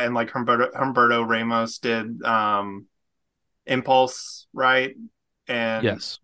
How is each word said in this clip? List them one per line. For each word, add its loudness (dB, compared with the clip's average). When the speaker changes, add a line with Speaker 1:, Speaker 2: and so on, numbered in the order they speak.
Speaker 1:
And, 0
like, -2
Humberto, 0
Humberto 2
Ramos 0
did, -4
um, 0
Impulse, 0
right? 2
And -2
Speaker 2:
Yes. -4